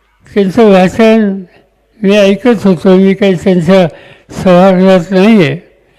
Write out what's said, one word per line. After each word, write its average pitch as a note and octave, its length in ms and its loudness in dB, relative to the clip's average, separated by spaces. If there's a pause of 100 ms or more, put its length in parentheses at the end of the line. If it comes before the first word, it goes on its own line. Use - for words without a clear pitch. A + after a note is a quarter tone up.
(260)
त्यांचं G#3 460 0
भाषण G3 720 0 (580)
मी G3+ 160 0
ऐकत G3+ 480 0
होतो, F#3+ 320 0
मी F#3+ 180 2
काही G3 200 -2
त्यांच्या F3+ 520 0 (460)
सभागृहात F#3 800 0
नाही G3+ 280 2
आहे, D3 180 -2 (420)